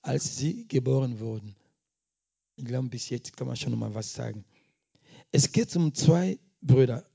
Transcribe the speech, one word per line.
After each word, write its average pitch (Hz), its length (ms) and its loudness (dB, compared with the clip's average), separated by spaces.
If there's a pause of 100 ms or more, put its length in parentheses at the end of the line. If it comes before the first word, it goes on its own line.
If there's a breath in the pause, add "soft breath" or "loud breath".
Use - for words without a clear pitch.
als - 360 -4
sie 208 300 -4
geboren 131 520 0
wurden. 107 360 -8 (1000)
Ich 135 100 -12
glaube, 123 240 -4
bis 113 200 -10
jetzt - 280 -8
kann 127 100 -6
man 123 100 -6
schon - 140 -4
noch 117 60 -2
mal 110 160 -4
was 110 200 -8
sagen. 107 300 -8 (880 loud breath)
Es 139 200 6
geht - 240 0
um 160 180 4
zwei 175 460 4 (220)
Brüder. 127 540 4